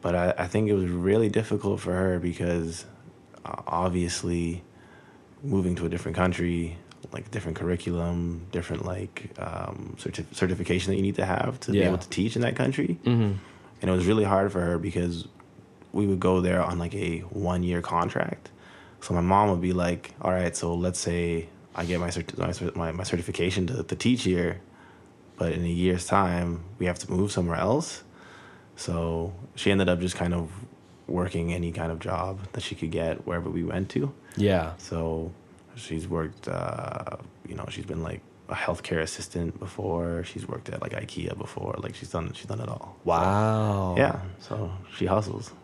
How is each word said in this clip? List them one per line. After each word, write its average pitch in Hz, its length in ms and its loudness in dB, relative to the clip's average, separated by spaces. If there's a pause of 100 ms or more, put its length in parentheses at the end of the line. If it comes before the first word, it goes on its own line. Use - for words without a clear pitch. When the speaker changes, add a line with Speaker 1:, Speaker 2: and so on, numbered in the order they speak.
Speaker 1:
But 87 140 0
I, 90 240 4
I 90 80 -2
think 104 240 2
it 104 40 6
was 95 120 4
really 95 420 4
difficult 101 520 0
for 92 120 -2
her 92 260 2
because, 85 680 -2 (580)
uh, - 220 -8
obviously 87 960 0 (800)
moving 95 320 2
to 85 100 -4
a 82 60 0
different 82 260 -4
country, 87 640 0 (340)
like, - 180 -10
different 85 260 -4
curriculum, 85 960 -2
different, 87 340 -4
like, 95 540 -6
um, - 580 -6
certi-, - 380 -6
certification 90 560 2
that 98 60 4
you 101 60 2
need 98 120 2
to 95 100 2
have 95 360 0
to - 100 -6
be 101 80 6
Speaker 2:
Yeah. 92 80 6
Speaker 1:
able 90 120 4
to - 100 -8
teach 110 260 0
in 117 80 2
that 117 140 2
country. 135 480 2
Speaker 2:
Mm-hmm. 117 280 6 (480)
Speaker 1:
And 92 100 2
it 92 40 4
was 90 120 4
really 107 180 6
hard 98 260 4
for 92 100 -2
her 87 160 2
because 85 520 -2 (640)
we 104 140 2
would 98 120 4
go 92 220 6
there 90 220 4
on, 87 160 0
like, 85 160 -4
a 85 260 -2
one-year 90 600 0
contract. - 680 -2 (500)
So - 140 -2
my 87 60 4
mom 98 300 6
would 90 100 2
be 90 120 0
like, 87 480 0
"All 113 120 2
right, 90 240 0
so 85 180 0
let's 90 240 0
say 85 500 0 (280)
I 85 80 -2
get 85 160 0
my 85 80 -2
cert-, 87 300 -6
my 87 120 0
cer-, 87 240 -4
my, 82 160 -2
my 87 140 -4
certification 90 640 0
to, 64 160 -2
to - 100 -4
teach 120 300 2
here, 87 360 2 (760)
but 85 160 0
in 85 120 0
a 85 40 0
year's 87 380 2
time, 87 580 2 (140)
we - 80 0
have 87 140 0
to - 100 -10
move 95 200 2
somewhere 87 260 0
else." 110 460 0 (720)
So 85 580 -2 (220)
she - 160 0
ended 95 180 6
up 87 120 4
just 90 160 0
kind 87 180 2
of 85 160 -2 (560)
working 87 480 0
any 85 160 -2
kind 82 220 -2
of 80 80 -6
job 92 400 -4 (120)
that - 100 -6
she - 120 -6
could 82 160 -4
get 82 360 -2
wherever 85 220 -2
we 85 140 -2
went 90 280 -2
to. 139 220 0 (240)
Speaker 2:
Yeah. 92 420 4
Speaker 1:
So 82 520 -2 (460)
she's 80 320 -6
worked, 80 400 -4
uh, - 680 -6 (300)
you - 80 -10
know, - 140 -8
she's - 160 -8
been, 80 180 -4
like, 80 200 -6 (260)
a - 60 -4
healthcare - 480 -2
assistant 85 560 -4
before. 85 680 -2
She's - 240 -10
worked - 220 -8
at, 82 100 -6
like, - 120 -4
ikea - 440 -6
before. - 460 -6
Like, - 120 -6
she's - 160 -12
done, - 220 -4
she's - 140 -12
done 104 140 -6
it 117 80 -6
all. - 280 -10
So, - 140 -2
Speaker 2:
Wow. 101 880 4
Speaker 1:
yeah. - 220 4 (180)
So 107 320 -6 (260)
she - 80 -2
hustles. 98 480 0 (100)